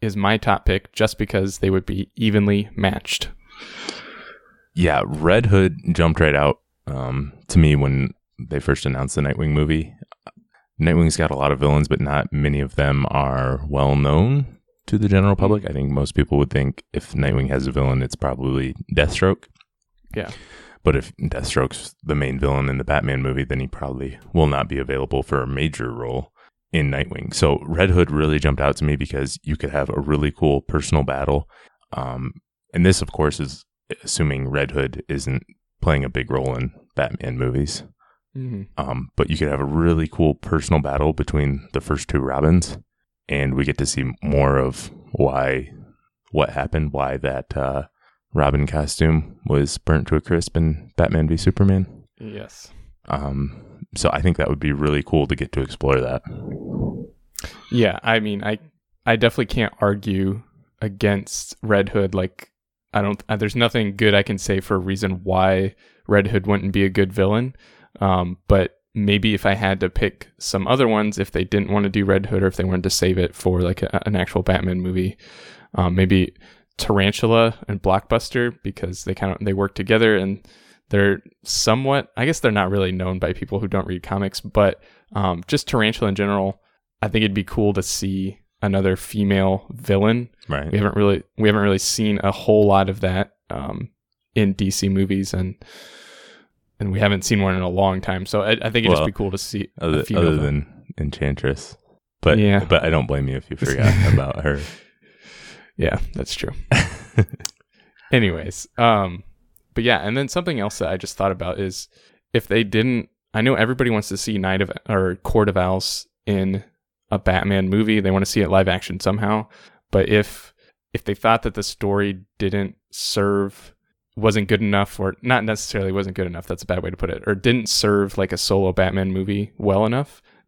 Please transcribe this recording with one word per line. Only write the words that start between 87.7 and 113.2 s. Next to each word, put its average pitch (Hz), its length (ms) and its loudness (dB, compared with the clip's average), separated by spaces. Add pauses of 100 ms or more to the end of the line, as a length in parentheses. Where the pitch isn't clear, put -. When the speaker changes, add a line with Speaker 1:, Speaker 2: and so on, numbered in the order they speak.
Speaker 1:
to 95 100 -2
see 95 580 -6 (200)
another 98 340 2
female 98 760 0
villain. 110 580 0 (200)
Speaker 2:
Right. 73 220 -6
Speaker 1:
We - 60 0
haven't 101 180 0
really, 101 280 2 (160)
we 107 100 4
haven't 104 140 4
really 98 160 2
seen 104 440 -2
a 98 80 0
whole 107 360 4
lot 98 240 4
of 98 100 -6
that, 95 320 -2 (160)
um, - 420 -8 (440)
in 101 180 2
D 95 180 -2
C 98 200 0
movies, 98 420 0
and, 92 220 -4 (1200)
and 101 140 -4
we 98 80 -2
haven't 101 240 2
seen 107 160 2
one 95 160 2
in 92 60 -2
a 90 60 -2
long 95 340 2
time. 92 240 -4
So 104 160 0
I, 104 80 0
I 113 200 -2
think 113 140 2
it'd 104 60 4
Speaker 2:
Well, 80 80 4
Speaker 1:
just 78 80 0
be 104 60 -2
cool 98 180 -4
to 95 80 -4
see - 400 -8
a - 80 -6
Speaker 2:
other, 76 180 0
Speaker 1:
female 87 220 2
Speaker 2:
other 78 100 2
Speaker 1:
villain. 71 480 -4 (120)
Speaker 2:
than 76 100 -4
Enchantress. 69 720 -4 (440)
But, 82 180 4
Speaker 1:
Yeah. 101 260 4
Speaker 2:
but 85 200 2
I 80 60 2
don't 73 160 2
blame 69 220 -2
you 65 80 -4
if - 140 -10
you - 60 -10
forgot 71 380 2 (100)
Speaker 1:
<laughs> 95 80 4
Speaker 2:
about 67 300 2
her. 71 180 0 (1200)
Speaker 1:
Yeah, 82 200 0 (140)
that's - 220 -8
true. - 180 -6 (800)
Speaker 2:
<laughs> - 800 -16
Speaker 1:
Anyways, 90 640 0
um, 101 480 2 (500)
but 113 100 -2
yeah, 101 220 2
and 107 80 -2
then 139 140 -2
something 170 320 -4
else 101 180 -6
that 85 120 -2
I 92 80 -4
just - 180 -12
thought 95 160 0
about 90 260 -6
is 95 300 -6 (460)
if 117 120 -2
they 113 160 2
didn't, 113 460 0 (240)